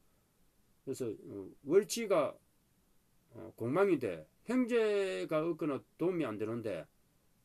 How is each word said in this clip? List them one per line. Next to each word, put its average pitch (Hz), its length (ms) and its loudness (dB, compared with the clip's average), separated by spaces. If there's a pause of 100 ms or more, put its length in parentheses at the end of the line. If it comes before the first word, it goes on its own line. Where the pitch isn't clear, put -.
(840)
그래서, 131 240 -6
어, 98 420 -10 (140)
월지가, 190 720 2 (920)
어, 98 260 -14
공망인데 120 720 2 (180)
형제가 202 1000 0
없거나 156 360 -2 (160)
도움이 170 260 0
안 107 120 -4
되는데 107 500 -4 (580)